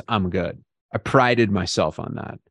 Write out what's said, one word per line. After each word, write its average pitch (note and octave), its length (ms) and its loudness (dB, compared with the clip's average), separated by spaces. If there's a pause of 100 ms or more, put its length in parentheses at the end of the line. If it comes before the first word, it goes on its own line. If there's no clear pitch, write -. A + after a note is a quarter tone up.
I'm G2+ 220 0
good." F2 340 -4 (300)
I A2+ 60 -2
prided B2 520 4
myself F2+ 480 -2
on - 160 -10
that. - 240 -12 (120)